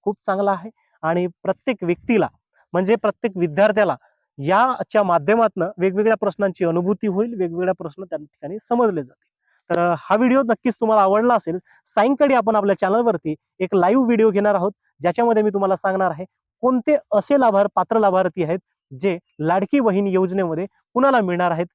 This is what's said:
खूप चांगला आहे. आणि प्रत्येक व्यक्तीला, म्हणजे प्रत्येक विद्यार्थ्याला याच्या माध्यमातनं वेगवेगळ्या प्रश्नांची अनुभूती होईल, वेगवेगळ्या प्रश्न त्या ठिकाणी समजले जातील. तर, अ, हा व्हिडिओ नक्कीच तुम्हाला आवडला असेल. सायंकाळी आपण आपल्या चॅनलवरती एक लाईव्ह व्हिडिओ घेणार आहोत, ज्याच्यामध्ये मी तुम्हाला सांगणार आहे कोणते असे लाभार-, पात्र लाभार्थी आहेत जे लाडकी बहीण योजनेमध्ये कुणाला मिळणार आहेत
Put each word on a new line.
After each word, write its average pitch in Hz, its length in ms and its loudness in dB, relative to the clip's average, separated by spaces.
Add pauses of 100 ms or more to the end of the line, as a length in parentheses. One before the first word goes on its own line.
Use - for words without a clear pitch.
खूप 208 240 -6
चांगला 202 260 -2
आहे. 190 180 -8 (320)
आणि 175 260 -2
प्रत्येक 190 540 -6
व्यक्तीला, 175 460 -2 (460)
म्हणजे 190 220 0
प्रत्येक 208 420 -4
विद्यार्थ्याला 190 580 0 (420)
याच्या 202 680 0
माध्यमातनं 185 760 0
वेगवेगळ्या 196 440 0
प्रश्नांची 196 440 -2
अनुभूती 180 420 -2
होईल, 214 260 -2
वेगवेगळ्या 180 400 -4
प्रश्न 170 300 -12
त्या 165 140 -10
ठिकाणी 151 420 -12
समजले 220 440 -2
जातील. - 360 -20 (300)
तर, 175 220 0
अ, 170 60 0
हा - 180 -2
व्हिडिओ 254 260 4
नक्कीच 226 340 -2
तुम्हाला 220 260 2
आवडला 214 320 4
असेल. 180 240 -2 (280)
सायंकाळी 269 480 2
आपण 220 220 2
आपल्या 202 220 2
चॅनलवरती 196 580 0 (240)
एक 185 160 -2
लाईव्ह 202 300 4
व्हिडिओ 220 260 4
घेणार 202 240 0
आहोत, 190 160 -2 (300)
ज्याच्यामध्ये 214 420 0
मी 214 60 2
तुम्हाला 196 260 0
सांगणार 190 360 -2
आहे 160 140 -10 (360)
कोणते 247 340 0 (160)
असे 269 280 0
लाभार-, 202 360 2
पात्र 185 240 0
लाभार्थी 185 440 0
आहेत 165 160 -4 (420)
जे 180 180 -2 (200)
लाडकी 190 400 0
बहीण 202 280 0
योजनेमध्ये 185 580 -2 (280)
कुणाला 254 280 2
मिळणार 180 300 0
आहेत 170 240 -2